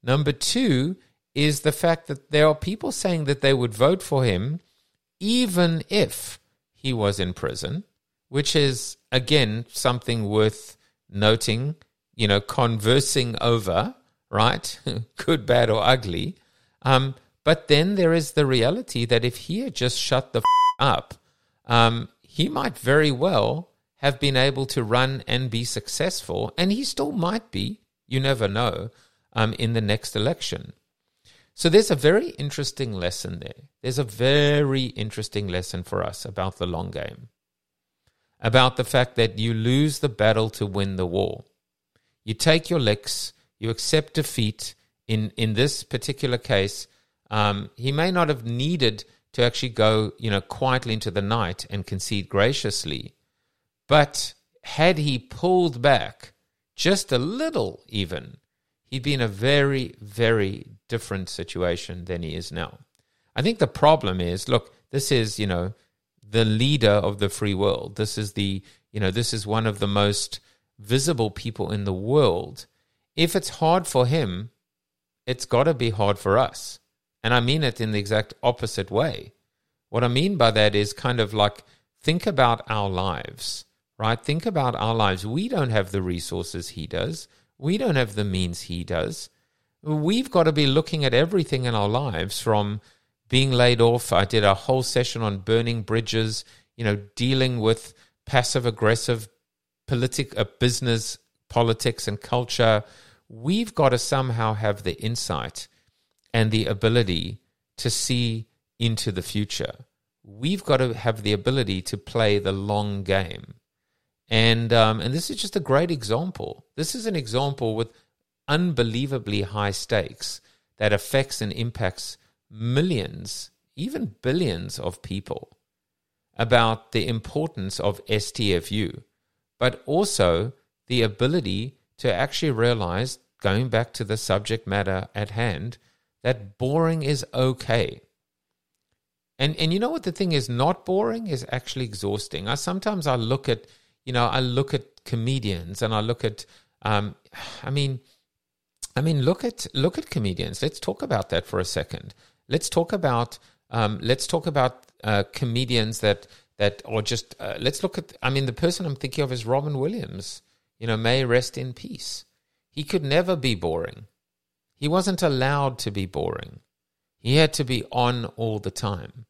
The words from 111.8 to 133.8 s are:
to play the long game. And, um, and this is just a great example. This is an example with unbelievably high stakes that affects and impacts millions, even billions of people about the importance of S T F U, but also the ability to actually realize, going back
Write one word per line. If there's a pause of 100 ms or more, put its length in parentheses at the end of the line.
to
play
the
long
game. (760)
And,
um,
and
this
is
just
a
great
example. (120)
This
is
an
example
with (560)
unbelievably
high
stakes (380)
that
affects
and
impacts (320)
millions, (260)
even
billions
of
people (800)
about
the
importance
of
S
T
F
U, (560)
but
also (340)
the
ability (220)
to
actually
realize, (240)
going
back